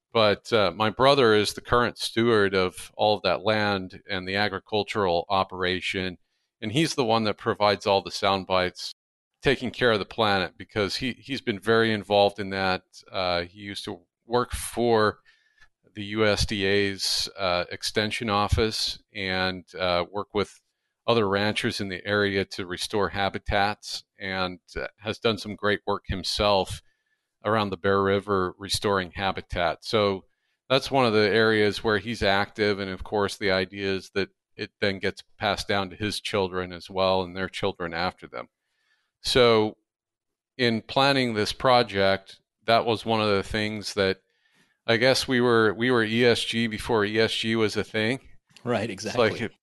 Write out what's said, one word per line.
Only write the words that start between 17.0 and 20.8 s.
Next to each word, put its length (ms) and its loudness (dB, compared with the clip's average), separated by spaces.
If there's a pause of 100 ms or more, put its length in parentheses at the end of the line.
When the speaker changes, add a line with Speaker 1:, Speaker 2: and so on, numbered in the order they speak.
Speaker 1:
uh, 340 0
extension 600 -4
office 640 0 (160)
and, 500 -4 (120)
uh, 360 0
work 220 -8
with 260 -4 (460)